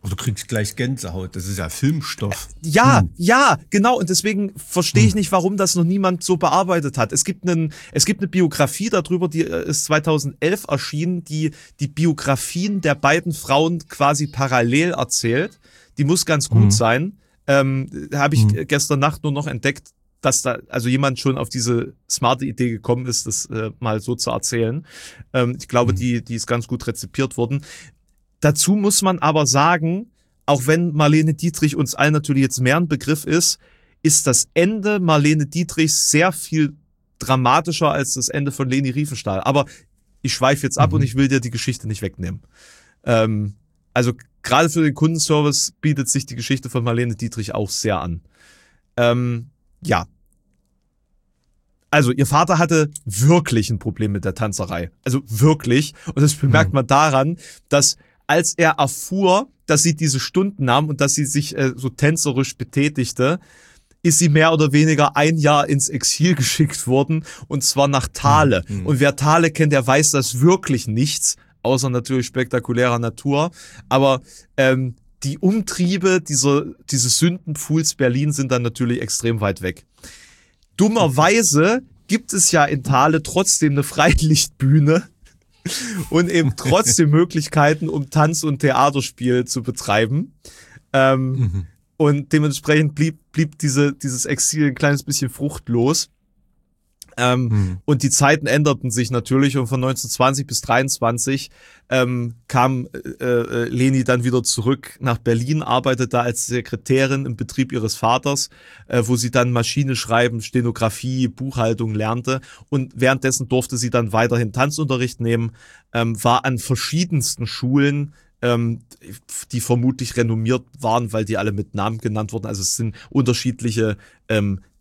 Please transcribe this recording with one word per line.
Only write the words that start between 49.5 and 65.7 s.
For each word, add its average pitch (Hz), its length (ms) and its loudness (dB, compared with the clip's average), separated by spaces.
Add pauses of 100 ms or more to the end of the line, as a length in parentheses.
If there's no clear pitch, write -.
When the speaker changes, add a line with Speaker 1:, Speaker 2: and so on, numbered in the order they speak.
Speaker 2:
ja. 85 220 -2 (1800)
Also 143 220 4
ihr 135 140 2
Vater 160 340 2
hatte 156 300 4 (160)
wirklich 120 640 2
ein 113 100 -2
Problem 107 320 -4
mit 101 140 -4
der 95 100 -4
Tanzerei. 87 560 -6 (120)
Also 127 220 0
wirklich. 139 680 2 (140)
Und 151 140 -2
das 147 140 4
bemerkt 139 360 2
Speaker 1:
Mhm. - 40 -2
Speaker 2:
man 135 120 0
daran, 143 500 2 (320)
dass - 280 2 (300)
als 160 280 0
er 160 160 2
erfuhr, 185 800 0 (180)
dass 151 160 2
sie 165 120 2
diese 147 240 -2
Stunden 190 460 -2
nahm 139 240 2
und 147 120 -6
dass 139 120 2
sie 147 120 0
sich, 147 320 -4
äh, 135 180 0
so 127 140 -6
tänzerisch 143 680 0
betätigte, 139 840 -2 (640)
ist 165 160 4
sie 170 100 4
mehr 156 240 6
oder 151 200 4
weniger 147 440 4
ein 156 200 4
Jahr 147 320 4
ins 139 200 0